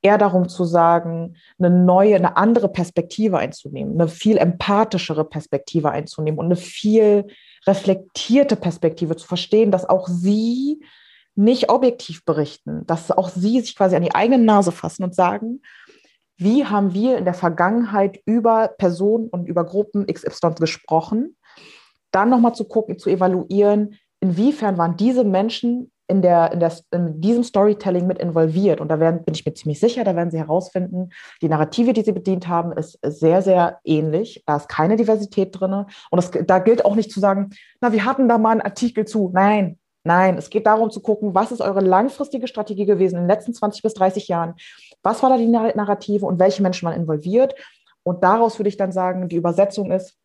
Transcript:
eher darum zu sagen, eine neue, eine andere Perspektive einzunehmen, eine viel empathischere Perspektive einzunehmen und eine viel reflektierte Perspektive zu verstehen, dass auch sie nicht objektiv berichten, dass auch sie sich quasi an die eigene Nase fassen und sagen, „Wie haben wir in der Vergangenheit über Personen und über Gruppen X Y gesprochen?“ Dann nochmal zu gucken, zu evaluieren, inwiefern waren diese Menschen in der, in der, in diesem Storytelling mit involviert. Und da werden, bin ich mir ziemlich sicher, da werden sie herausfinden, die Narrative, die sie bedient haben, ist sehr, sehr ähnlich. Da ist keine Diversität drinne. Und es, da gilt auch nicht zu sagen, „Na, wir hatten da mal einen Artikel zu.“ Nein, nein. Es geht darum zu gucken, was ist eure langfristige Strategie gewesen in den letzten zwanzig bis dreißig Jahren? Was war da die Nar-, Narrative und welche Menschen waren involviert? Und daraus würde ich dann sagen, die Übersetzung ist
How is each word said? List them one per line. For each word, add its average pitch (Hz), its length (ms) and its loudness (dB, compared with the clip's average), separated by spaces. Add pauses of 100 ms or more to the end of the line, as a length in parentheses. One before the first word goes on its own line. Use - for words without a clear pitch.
eher 202 160 4
darum 185 300 2
zu 180 160 -6
sagen, 170 720 0 (240)
eine 180 100 2
neue, 180 460 6
eine 180 220 2
andere 214 320 2
Perspektive 175 720 -4
einzunehmen, 143 540 -8
eine 165 140 2
viel 214 300 0
empathischere 175 880 0
Perspektive 151 680 -4
einzunehmen 151 480 -6
und - 60 -4
eine 175 100 2
viel 208 720 0 (400)
reflektierte 196 880 0
Perspektive 165 640 -4
zu - 100 -20
verstehen, 214 420 0
dass 185 180 0
auch 185 200 0
sie 226 760 -2 (540)
nicht 233 340 2
objektiv 240 540 0
berichten, 151 640 -6
dass 165 240 -4
auch 180 160 0
sie 202 320 -2
sich - 160 -8
quasi 185 220 2
an 170 60 0
die 170 120 -2
eigene 233 280 4
Nase 202 280 4
fassen 170 320 -8
und 180 100 -6
sagen, 208 480 -2 (760)
„Wie 226 280 2
haben 196 280 0
wir 233 240 0
in 190 80 -2
der 180 80 0
Vergangenheit 196 920 0
über 220 440 2
Personen 208 580 0
und 175 180 -8
über 170 200 -2
Gruppen 202 420 -4
X - 180 -8
Y 165 300 -2
gesprochen?“ 160 800 -2 (760)
Dann 202 180 2
nochmal 233 260 2
zu 220 100 -8
gucken, 220 320 -4
zu - 120 -6
evaluieren, 202 880 0 (240)
inwiefern 196 560 0
waren 170 200 0
diese 247 280 2
Menschen 233 640 -2 (200)
in 190 100 2
der, 170 300 4
in 175 80 -4
der, 170 120 0 (200)
in 165 300 -4
diesem 233 220 2
Storytelling 196 640 0
mit - 140 -2
involviert. 165 640 0
Und 151 80 -8
da 156 100 0
werden, 165 240 0
bin 160 100 -4
ich - 120 -10
mir 156 80 -4
ziemlich 151 260 -8
sicher, 240 240 0
da 190 120 0
werden 170 140 -2
sie 160 80 -6
herausfinden, 180 720 -4 (320)
die 160 80 -2
Narrative, 165 440 0
die 214 100 0
sie 214 80 0
bedient 180 360 -4
haben, 170 260 -4
ist - 280 -10
sehr, 160 400 2
sehr 185 420 2
ähnlich. 160 600 -2
Da 147 120 -2
ist - 120 -8
keine 185 280 0
Diversität 208 600 -2
drinne. 196 300 -4 (240)
Und 180 80 2
es, 180 100 -2 (160)
da 185 140 4
gilt 226 260 4
auch 202 100 4
nicht 214 160 -2
zu - 80 -8
sagen, 196 300 0 (300)
„Na, 240 140 0
wir 208 120 0
hatten 269 220 2
da 233 100 4
mal 220 140 2
einen 220 100 0
Artikel 220 440 -4
zu.“ 202 280 -2
Nein, 190 460 2 (240)
nein. 180 340 2
Es - 120 -12
geht 208 180 0
darum 220 240 2
zu 220 80 -12
gucken, 208 340 -2
was 208 180 0
ist 233 100 -8
eure 196 200 0
langfristige 240 680 0
Strategie 208 380 -6
gewesen 185 300 2
in 175 80 -4
den 175 60 -2
letzten 214 240 -2
zwanzig 208 280 -6
bis 220 120 -4
dreißig 190 340 -2
Jahren? 170 280 -4 (460)
Was 220 220 0
war 262 60 4
da 262 80 4
die 233 100 2
Nar-, 226 280 2
Narrative 202 500 -2
und 180 140 -2
welche 185 220 2
Menschen 180 260 -2
waren 165 120 -4
involviert? 175 560 0 (480)
Und 180 200 -2
daraus 220 360 2
würde 208 100 -2
ich 202 80 -10
dann 190 140 -4
sagen, 180 380 -4
die 170 80 -4
Übersetzung 180 540 0
ist 185 320 -6